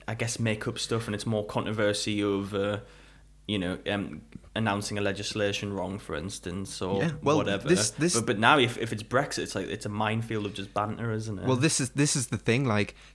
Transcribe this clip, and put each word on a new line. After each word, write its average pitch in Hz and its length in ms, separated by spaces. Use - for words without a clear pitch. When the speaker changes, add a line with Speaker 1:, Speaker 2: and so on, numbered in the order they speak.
Speaker 1:
I 107 60
guess, 113 240
make 113 280
up 117 100
stuff, 113 300
and 104 80
it's 101 100
more 107 200
controversy 104 760
of, 98 320
uh, 101 260
you 104 100
know, 90 200
um, 92 320
announcing 104 420
a 104 40
legislation 101 720
wrong, 95 280
for - 160
instance, 90 680
or 95 200
Speaker 2:
Yeah, 165 100
well, 143 140
Speaker 1:
whatever. 101 320
Speaker 2:
this, 196 220
this 170 240
Speaker 1:
But, 113 100
but 104 140
now, 127 200
if, 117 180
if 113 140
it's 104 120
Brexit, 139 360
it's - 160
like, 95 120
it's - 180
a 110 40
minefield 107 560
of 101 80
just 98 200
banter, 110 380
isn't 110 280
it? 90 60
Speaker 2:
Well, 131 100
this 143 240
is, 131 120
this 143 240
is 127 120
the 110 100
thing, 123 280
like, 104 300